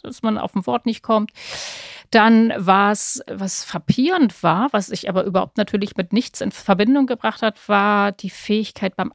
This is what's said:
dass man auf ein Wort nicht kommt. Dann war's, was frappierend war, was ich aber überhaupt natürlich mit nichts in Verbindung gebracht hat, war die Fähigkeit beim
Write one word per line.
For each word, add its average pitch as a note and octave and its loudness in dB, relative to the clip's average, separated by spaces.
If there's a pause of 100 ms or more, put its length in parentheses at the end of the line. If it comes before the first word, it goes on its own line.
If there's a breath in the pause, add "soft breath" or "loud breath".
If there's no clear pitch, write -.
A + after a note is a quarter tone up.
dass - -14
man G#3+ 0
auf - -4
ein F#3+ -4
Wort B3 -2
nicht A3+ -4
kommt. G#3+ 0 (840 loud breath)
Dann A3+ 6
war's, G3+ 2 (100)
was G3 -6
frappierend C4 0
war, E3 2
was G3+ -2
ich - -8
aber F#3 0
überhaupt F#3 -2
natürlich G3+ -4
mit F3+ -6
nichts - -2
in F#3+ -4
Verbindung A#3 2
gebracht A#3 -4
hat, - -4
war G3+ 2
die G3 -10
Fähigkeit - -4
beim - -6